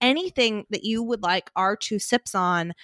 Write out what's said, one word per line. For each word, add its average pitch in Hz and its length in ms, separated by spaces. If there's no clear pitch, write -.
anything 247 720
that - 140
you 220 180
would 226 200
like 180 320
our 190 220
two 208 220
sips - 360
on. 175 380